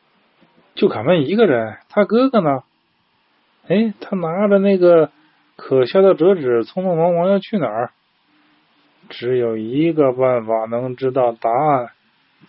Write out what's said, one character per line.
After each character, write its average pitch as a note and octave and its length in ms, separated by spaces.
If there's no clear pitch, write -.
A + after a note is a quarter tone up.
就 G3+ 160
卡 A2 140
门 D3 240
一 F3+ 80
个 A3+ 100
人， A2+ 320
他 - 160
哥 A#3+ 260
哥 A#3 120
呢？ C#3 220
哎， G#3 340
他 - 140
拿 F3 320
着 G3+ 100
那 G3 200
个 F3 340
可 C3 300
笑 F#3+ 160
的 F#3+ 140
折 E3+ 200
纸， B2 300
匆 - 180
匆 F#3 120
忙 E3+ 180
忙 E3+ 160
要 G3 100
去 G#3+ 180
哪 D3 100
儿？ A2 260
只 B2 300
有 A#2 180
一 C3 380
个 D3 180
办 B2+ 340
法 A2+ 200
能 B2 300
知 C3 160
道 B2 200
答 A#2 200
案， C3 400